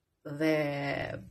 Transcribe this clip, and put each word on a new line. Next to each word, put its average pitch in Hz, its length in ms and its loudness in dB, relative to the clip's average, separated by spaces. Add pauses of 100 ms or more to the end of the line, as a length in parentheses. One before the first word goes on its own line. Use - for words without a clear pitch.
(240)
dhe 151 300 2 (760)